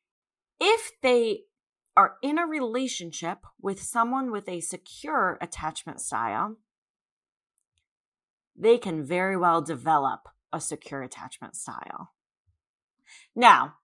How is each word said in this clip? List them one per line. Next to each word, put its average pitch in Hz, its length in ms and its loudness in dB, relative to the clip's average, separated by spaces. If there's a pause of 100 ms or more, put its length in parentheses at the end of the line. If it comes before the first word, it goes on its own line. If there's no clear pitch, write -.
(600)
if 440 300 2 (100)
they 240 420 2 (540)
are 196 260 4
in 294 160 0
a 339 80 0
relationship 233 920 -6 (220)
with 196 200 -6
someone 240 520 -2
with 202 160 -8
a 175 120 -6
secure 196 800 -4
attachment - 600 -10
style, 117 560 -4 (2000)
they 233 220 6
can 165 280 -2
very 180 320 0
well 170 260 4
develop 139 680 0 (240)
a 165 80 -6
secure - 420 -10
attachment - 540 -16
style. - 560 -14 (1200)
Now, 185 500 6